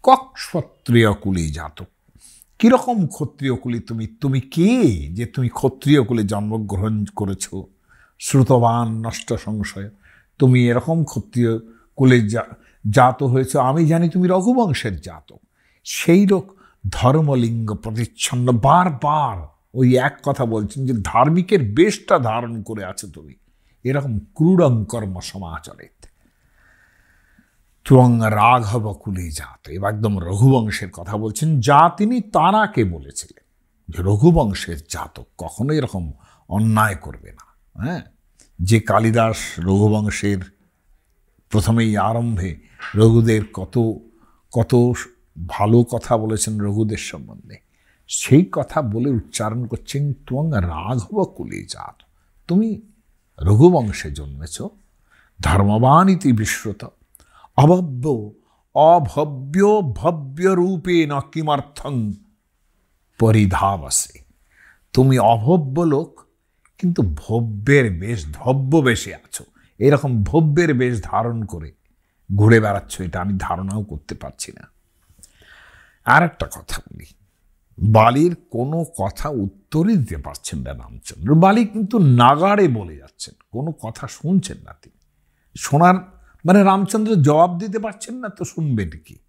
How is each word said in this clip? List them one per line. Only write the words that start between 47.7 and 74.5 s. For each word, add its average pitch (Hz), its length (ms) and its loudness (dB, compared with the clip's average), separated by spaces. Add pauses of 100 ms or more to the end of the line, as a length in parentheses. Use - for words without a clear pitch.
সেই 165 440 2
কথা 151 300 -4
বলে 117 280 -4
উচ্চারণ 117 560 -6
করছেন, 139 460 -6
"ত্বং 143 400 -6
রাঘব 101 720 -4
কুলে 50 400 -12
জাত, - 380 -18 (460)
তুমি 214 320 0 (600)
রঘুবংশে 107 680 2
জন্মেছ, 71 520 -14 (800)
ধর্মবান 113 680 4
ইতি 156 240 2
বিশ্রুত, 107 520 -4 (720)
অভব্য, 135 760 2 (420)
অভব্য 151 1080 2 (160)
ভব্য 151 460 -4
রূপে 180 640 0
ন 143 140 -6
কিমর্থং 139 920 -6 (1040)
পরিধাবসে।" 98 1000 0 (760)
তুমি 131 260 4
অভব্য 131 640 2
লোক, 160 400 -2 (580)
কিন্তু 175 240 -2
ভব্যের 113 880 0
বেশ, 92 420 -6
ধব্য 135 440 -2
বেশে 117 380 0
আছো, - 300 -18 (340)
এরকম 131 460 2
ভব্যের 156 500 2
বেশ 123 280 -2
ধারণ 113 420 -4
করে 80 280 -14 (600)
ঘুরে 110 260 6
বেড়াচ্ছ, 101 400 -6
এটা 90 200 -8
আমি 98 180 -4
ধারণাও 98 460 -6
করতে 80 300 -14
পারছি - 380 -16